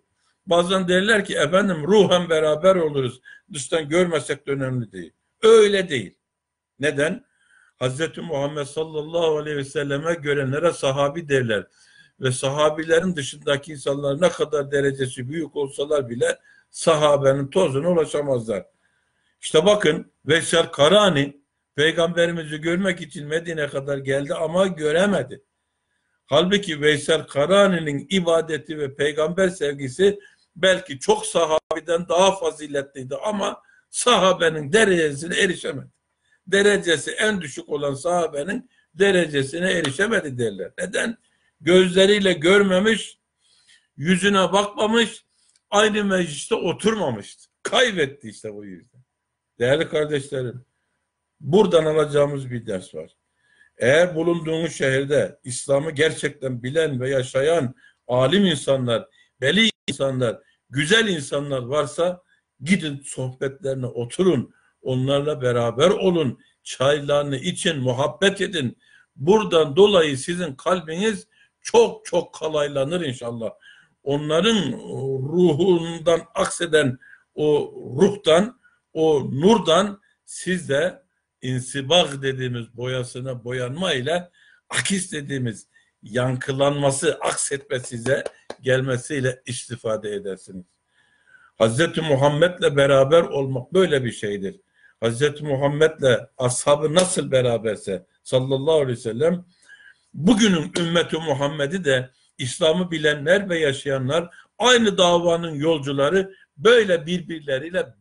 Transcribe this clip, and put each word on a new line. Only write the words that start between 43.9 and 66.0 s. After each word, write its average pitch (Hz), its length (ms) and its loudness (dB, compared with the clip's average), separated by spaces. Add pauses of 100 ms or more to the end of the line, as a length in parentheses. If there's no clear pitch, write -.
yüzüne 180 560 2
bakmamış, 214 720 0 (440)
aynı 214 340 2
mecliste 180 520 -2
oturmamıştı. 139 920 -4 (140)
Kaybetti 180 640 -2
işte 104 240 -14
bu 104 120 -16
yüzden. 90 360 -20 (580)
Değerli 143 280 2
kardeşlerim, 139 800 -4 (720)
buradan 170 460 4
alacağımız 143 640 0
bir 120 140 -8
ders 92 300 -8
var. 78 160 -14 (680)
Eğer 156 380 4
bulunduğunuz 160 600 -2
şehirde 135 680 0
İslam'ı 139 480 -4
gerçekten 139 720 -4
bilen 143 380 -2
ve 127 80 -4
yaşayan 135 640 0 (320)
alim 135 380 2
insanlar, 131 640 0 (340)
veli 202 280 2 (180)
insanlar, 127 520 -2 (300)
güzel 170 380 2
insanlar 143 540 -4
varsa 151 600 -2 (400)
gidin 151 440 -2
sohbetlerine 135 800 -6
oturun, 120 680 -2 (280)
onlarla 139 600 -2
beraber 120 480 2
olun, 170 500 0 (240)